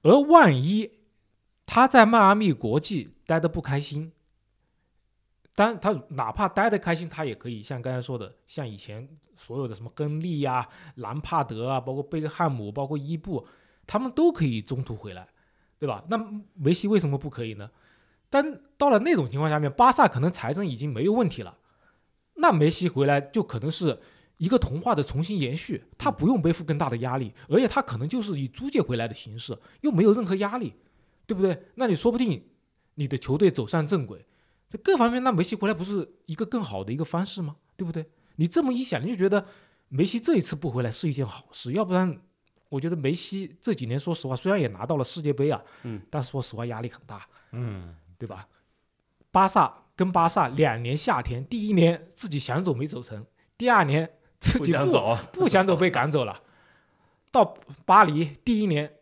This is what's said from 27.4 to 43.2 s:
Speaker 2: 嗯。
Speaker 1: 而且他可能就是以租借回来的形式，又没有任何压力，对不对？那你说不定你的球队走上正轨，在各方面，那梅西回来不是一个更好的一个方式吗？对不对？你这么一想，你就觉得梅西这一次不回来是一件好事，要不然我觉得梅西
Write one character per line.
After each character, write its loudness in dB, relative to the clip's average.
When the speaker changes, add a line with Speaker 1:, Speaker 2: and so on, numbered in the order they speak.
Speaker 2:
嗯。 2
Speaker 1:
而 8
且 4
他 0
可 -6
能 -6
就 -4
是 -4
以 -4
租 -10
借 0
回 -2
来 -2
的 -8
形 -16
式， -12
又 0
没 4
有 8
任 0
何 -2
压 -4
力， -6
对 -4
不 -2
对？ 0
那 -2
你 2
说 2
不 0
定 0
你 -4
的 -4
球 -2
队 6
走 -4
上 0
正 -2
轨， -18
在 -14
各 4
方 4
面， -2
那 0
梅 2
西 -4
回 -2
来 0
不 -6
是 -4
一 -10
个 -4
更 -4
好 -6
的 -6
一 -2
个 -4
方 -4
式 -10
吗？ -8
对 -8
不 -6
对？ -10
你 2
这 0
么 0
一 -2
想， -4
你 -4
就 -4
觉 2
得 2
梅 0
西 -4
这 2
一 4
次 -4
不 -6
回 -4
来 -2
是 -4
一 -2
件 -4
好 -16
事， -10
要 0
不 -2
然 0
我 -4
觉 -4
得 -2
梅 -2
西 -8